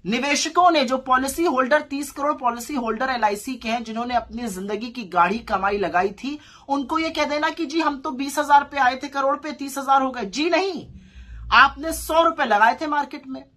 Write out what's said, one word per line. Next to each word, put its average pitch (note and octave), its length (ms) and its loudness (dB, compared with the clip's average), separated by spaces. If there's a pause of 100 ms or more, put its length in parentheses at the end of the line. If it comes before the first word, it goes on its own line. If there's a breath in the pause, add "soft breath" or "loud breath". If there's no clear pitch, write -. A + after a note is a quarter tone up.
निवेशकों C#4+ 640 2
ने, D4+ 140 4
जो C4 140 0
पॉलिसी C4+ 460 0
होल्डर, C#4 380 2
तीस C#4+ 280 -8
करोड़ D4 220 -2
पॉलिसी B3 420 -4
होल्डर A#3+ 360 -2
एलआईसी A3+ 440 -2
के A3+ 140 -8
हैं, A3+ 160 -2
जिन्होंने A#3 300 -6
अपनी A3+ 340 -4
जिंदगी G3+ 420 -6
की B3 140 -10
गाढ़ी F3+ 340 2
कमाई G3+ 400 -2
लगाई F#3 300 0
थी, C#4 300 -8 (300 loud breath)
उनको C#4 300 -2
ये D#4+ 120 -2
कह D#4 140 -2
देना D4+ 260 -2
कि D#4+ 160 -6
जी E4 140 -2
हम D4 200 -2
तो D#4 100 -6
बीस C#4 280 -4
हजार C#4+ 260 6
पे C#4+ 140 -8
आए B3+ 240 4
थे C#4+ 60 -8
करोड़ C#4 280 0
पे, D4 160 -10
तीस C#4 260 -8
हजार C4+ 240 4
हो C4 80 0
गए। B3 140 -6
जी C#4+ 260 -2
नहीं, E4 420 -2 (600 loud breath)
आपने C#4 400 4
सौ D#4+ 300 2
रुपए D#4+ 220 2
लगाए A3 360 4
थे D#4+ 60 -4
मार्केट D4 400 -4
में C4 180 -12 (120)